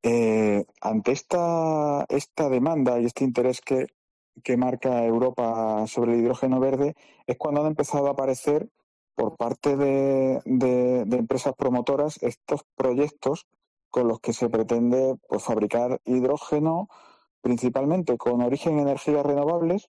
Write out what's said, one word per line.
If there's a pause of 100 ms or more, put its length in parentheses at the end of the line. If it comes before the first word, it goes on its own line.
Eh, (160)
ante
esta,
esta
demanda
y
este
interés
que, (560)
que
marca
Europa
sobre
el
hidrógeno
verde, (320)
es
cuando
han
empezado
a
aparecer (460)
por
parte
de,
de,
de
empresas
promotoras
estos (100)
proyectos (420)
con
los
que
se
pretende, (100)
pues,
fabricar
hidrógeno (500)
principalmente
con
origen
en
energías
renovables